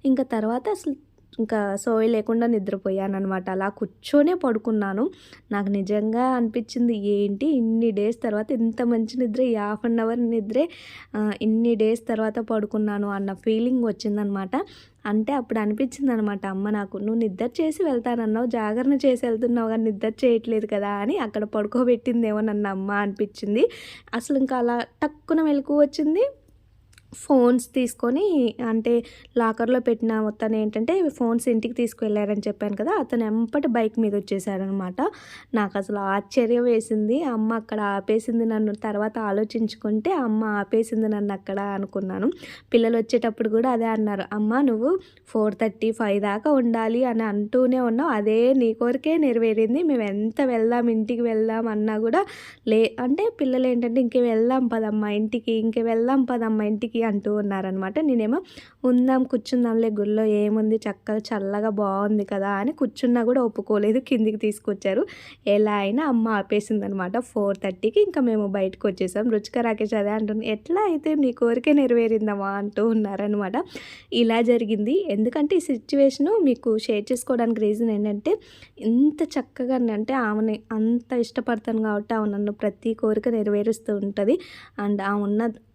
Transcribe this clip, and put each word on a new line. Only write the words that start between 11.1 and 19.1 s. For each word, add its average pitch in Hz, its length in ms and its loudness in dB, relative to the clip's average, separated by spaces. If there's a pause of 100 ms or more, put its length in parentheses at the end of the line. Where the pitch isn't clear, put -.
ఆ, 214 160 0 (100)
ఇన్ని 226 340 2
డేస్ 220 320 0
తర్వాత 220 320 -2
పడుకున్నాను 214 680 -2
అన్న 196 240 -4
ఫీలింగ్ 233 500 0
వచ్చిందనమాట. 202 680 -2 (540)
అంటే 214 280 0
అప్పుడు 233 260 -2
అనిపించిందనమాట 214 880 -2
అమ్మ 196 240 -4
నాకు, 202 280 -4
"నువ్వు 214 180 -2
నిద్ర 226 340 -2 (120)
చేసి 311 220 0
వెళ్తానన్నావు, 240 640 0
జాగరణ 233 480 0
చేసి 254 320 2